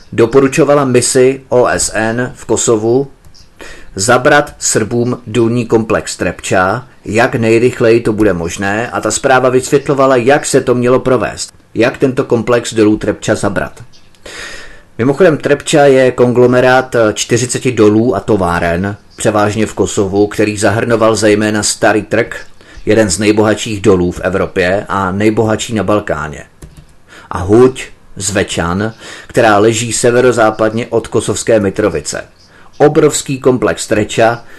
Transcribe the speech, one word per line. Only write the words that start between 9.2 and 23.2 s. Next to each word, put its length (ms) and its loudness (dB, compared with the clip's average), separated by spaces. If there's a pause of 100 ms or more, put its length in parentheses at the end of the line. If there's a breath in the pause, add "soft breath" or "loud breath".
vysvětlovala, 680 0
jak 300 2
se 140 2
to 140 0
mělo 260 2
provést, 520 -4 (220)
jak 240 -2
tento 260 0
komplex 500 -2
dolů 220 4
Trepča 380 -4
zabrat. 480 -6 (1160 loud breath)
Mimochodem, 380 2
Trepča 480 0
je 260 4
konglomerát 880 2 (180)
čtyřiceti 580 -2
dolů 440 2
a 40 -4
továren, 760 -2 (200)
převážně 500 0
v 80 -8
Kosovu, 520 0
který 320 -2
zahrnoval 580 0
zejména 460 2
Starý 400 0
Trk, 340 -4 (500 loud breath)
jeden 240 2
z 80 -4
nejbohatších 640 0